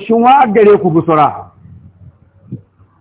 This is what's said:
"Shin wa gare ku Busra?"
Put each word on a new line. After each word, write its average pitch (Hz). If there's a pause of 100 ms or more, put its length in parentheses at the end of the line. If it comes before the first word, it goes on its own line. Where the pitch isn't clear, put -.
"Shin 226
wa 262
gare 208
ku 180
Busra?" 156 (1500)